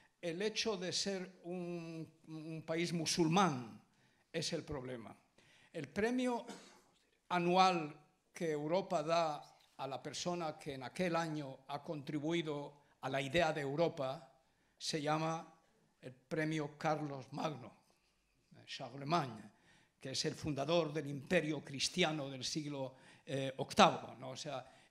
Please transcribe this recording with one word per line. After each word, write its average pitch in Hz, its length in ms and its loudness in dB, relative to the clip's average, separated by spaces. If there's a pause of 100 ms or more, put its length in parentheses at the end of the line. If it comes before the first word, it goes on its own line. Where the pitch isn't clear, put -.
(200)
el 175 200 -2
hecho 214 360 0
de 180 160 -4
ser 185 520 -2
un, 170 640 -6 (200)
un 160 360 -8
país 165 280 0
musulmán 160 920 4 (500)
es 160 200 -2
el 156 100 -2
problema. 127 540 -8 (560)
El 151 160 -8
premio 240 580 0 (840)
anual 175 600 6 (400)
que 170 200 -2
Europa 165 500 0
da 156 400 2 (360)
a 135 100 -6
la 131 120 -6
persona 160 600 -4
que 143 140 -8
en 131 100 -8
aquel 165 320 0
año 151 500 -2
ha 143 160 -6
contribuido 151 1000 -2 (180)
a 139 80 -4
la 135 120 0
idea 156 320 4
de 151 100 -2
Europa 143 680 0 (480)
se - 240 -4
llama 160 420 0 (580)
el 127 100 -12
premio 156 680 -2
Carlos 147 540 -2
Magno, 139 400 -6 (920)
Charlemagne, 135 840 -2 (500)
que 135 120 -8
es - 120 0
el 151 100 0
fundador 156 580 2
del 147 160 -4
imperio 147 560 0
cristiano 147 680 0
del 131 140 -8
siglo, 143 500 -4 (320)
eh, 135 300 -2
octavo, - 640 6
¿no? 131 120 -10
O 131 60 -10
sea, 135 280 -8 (260)